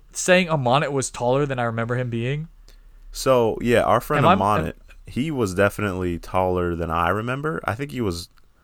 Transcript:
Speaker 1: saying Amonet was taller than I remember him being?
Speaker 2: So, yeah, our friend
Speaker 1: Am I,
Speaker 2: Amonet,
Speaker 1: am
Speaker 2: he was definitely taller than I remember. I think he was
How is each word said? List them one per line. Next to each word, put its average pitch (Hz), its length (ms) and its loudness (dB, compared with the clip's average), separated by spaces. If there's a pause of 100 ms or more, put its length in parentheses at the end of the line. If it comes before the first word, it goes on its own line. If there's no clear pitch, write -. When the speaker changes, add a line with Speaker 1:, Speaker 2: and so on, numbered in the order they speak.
(120)
Speaker 1:
saying 180 360 2
Amonet 143 440 2
was 135 180 -2
taller 131 360 0
than 135 120 -4
I 120 60 -2
remember 117 320 -2
him 127 140 -4
being? 131 380 -4 (600)
Speaker 2:
So, 120 500 2
yeah, 117 220 4
our 110 180 4
friend 147 240 0
Speaker 1:
Am 165 160 4
I, 101 200 2
Speaker 2:
Amonet, 80 80 -4
Speaker 1:
am - 60 -8 (300)
Speaker 2:
he 147 260 -6
was 120 240 -2
definitely 92 640 0
taller 90 560 0
than 82 160 -4
I 85 200 0
remember. 131 540 -4
I - 100 -2
think 143 160 -8
he 131 100 -8
was 90 300 -4 (340)